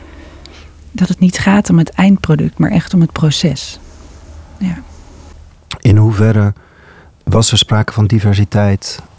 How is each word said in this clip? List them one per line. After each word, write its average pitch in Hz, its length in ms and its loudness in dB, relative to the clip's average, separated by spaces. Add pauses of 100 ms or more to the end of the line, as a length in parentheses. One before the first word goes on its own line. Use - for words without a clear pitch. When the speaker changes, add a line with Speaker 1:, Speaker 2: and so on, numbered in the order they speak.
(920)
Speaker 1:
dat - 180 -2
het 180 120 -4
niet 180 180 2
gaat 202 320 0
om 170 80 4
het 160 120 0
eindproduct, 185 680 0
maar 156 120 0
echt - 240 -2
om 180 60 4
het 165 120 0
proces. - 640 -4 (800)
Ja. 180 200 -6 (1040)
Speaker 2:
In 104 160 4
hoeverre 107 560 2 (720)
was - 280 0
er 113 60 0
sprake - 340 0
van 107 140 0
diversiteit 101 920 0 (180)